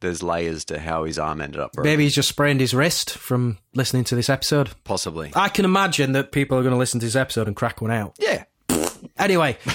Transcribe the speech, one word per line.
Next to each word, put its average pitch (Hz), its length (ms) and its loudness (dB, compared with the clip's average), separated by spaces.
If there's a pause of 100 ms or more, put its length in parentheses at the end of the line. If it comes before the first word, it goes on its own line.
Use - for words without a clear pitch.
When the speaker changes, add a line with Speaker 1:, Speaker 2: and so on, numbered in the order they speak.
Speaker 1:
there's 87 220 -4
layers 85 420 -2
to 76 160 -8
how 80 240 -4
his 78 140 -4
arm 78 220 -4
ended 73 200 -8
up 69 140 -6
broken. - 160 -2
Speaker 2:
Maybe 151 140 4
he's 143 100 2
just 139 160 2
sprained 143 300 2
his 123 140 0
wrist 156 360 0
from 123 480 -2 (160)
listening 127 300 0
to 120 120 -2
this 120 140 0
episode. 139 400 0 (140)
Speaker 1:
Possibly. 80 520 -4
Speaker 2:
I 196 140 4
can 196 160 2
imagine 185 460 2
that 135 200 0
people 135 260 2
are 127 60 2
gonna 127 140 2
listen 123 200 0
to 117 80 -2
this 113 80 -2
episode 127 320 0
and 101 80 -2
crack - 260 -4
one 110 120 -2
out. 107 260 -4
Speaker 1:
Yeah. - 260 -2 (720)
Speaker 2:
Anyway, 175 400 2 (160)